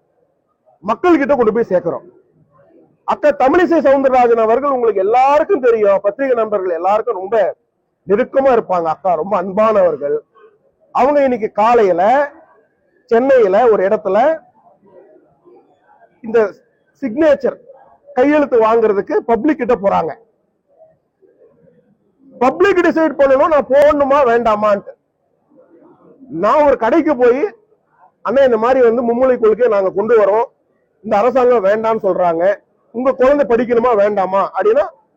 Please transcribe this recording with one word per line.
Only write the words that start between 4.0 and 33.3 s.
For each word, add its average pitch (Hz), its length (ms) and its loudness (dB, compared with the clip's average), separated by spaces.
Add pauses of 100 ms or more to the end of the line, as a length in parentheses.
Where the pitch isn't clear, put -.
அவர்கள் 254 280 0
உங்களுக்கு 226 300 -2
எல்லாருக்கும் 269 600 0
தெரியும், 214 420 2
பத்திரிகை 240 340 -2
நண்பர்கள் 202 380 -4
எல்லாருக்கும் 208 400 -2
ரொம்ப 190 420 -4 (520)
நெருக்கமா 254 480 0
இருப்பாங்க. 175 280 -2
அக்கா 165 300 -2
ரொம்ப 180 280 -4
அன்பானவர்கள். 185 760 0 (760)
அவங்க 277 300 0
இன்னைக்கு 240 300 -2
காலையில 220 800 2 (760)
சென்னையில 233 600 2
ஒரு 190 200 2
இடத்துல 220 520 0 (1800)
இந்த 220 320 0 (500)
சிக்னேச்சர் 277 560 0 (560)
கையெழுத்து 277 460 0
வாங்குறதுக்கு 220 540 0
பப்ளிக் 262 440 -2
கிட்ட 240 160 -2
போறாங்க. 180 380 -2 (2250)
பப்ளிக் 349 480 0
டிசைட் 320 320 -2
பண்ணணும் 277 360 2
நான் 262 180 -2
போடணுமா 285 560 2
வேண்டாமான்ட்டு. 214 640 -2 (1400)
நான் 233 380 0
ஒரு 269 100 2
கடைக்கு 277 400 0
போய், 247 240 2 (840)
"அண்ணா 247 200 0
இந்த 247 140 2
மாதிரி 247 280 0
வந்து 233 180 2
மும்மொழி 240 360 0
கொள்கையை 220 300 0
நாங்க 196 220 -2
கொண்டு 214 280 -2
வரோம், 208 260 2 (600)
இந்த 214 120 -2
அரசாங்கம் 247 480 2
வேண்டாம்னு 220 380 -2
சொல்றாங்க, 175 540 0 (360)
உங்க 254 200 -4
குழந்தை 269 340 2